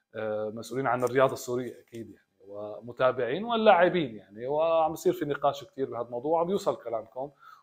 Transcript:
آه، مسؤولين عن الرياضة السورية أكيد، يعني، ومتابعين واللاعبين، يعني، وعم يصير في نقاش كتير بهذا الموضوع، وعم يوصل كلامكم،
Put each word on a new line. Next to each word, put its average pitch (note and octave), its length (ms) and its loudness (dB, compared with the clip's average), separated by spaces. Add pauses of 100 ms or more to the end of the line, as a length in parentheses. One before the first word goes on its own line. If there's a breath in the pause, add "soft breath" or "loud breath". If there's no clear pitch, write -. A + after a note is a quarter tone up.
(160)
آه، G#2+ 340 -4
مسؤولين A#2 380 -4
عن B2 160 2
الرياضة B2+ 300 4
السورية B2 540 -6
أكيد، A2+ 240 -14
يعني، - 160 -20 (200)
ومتابعين A#2+ 960 -2
واللاعبين، F3+ 720 4
يعني، G#2+ 320 -12
وعم D#3+ 460 2
يصير F3 200 2
في D#3+ 120 -6
نقاش C#3+ 380 -2
كتير C3+ 260 -6
بهذا A#2 160 -6
الموضوع، B2 340 -4
وعم E3+ 100 0
يوصل F3 340 0
كلامكم، A#2 480 -8 (320 loud breath)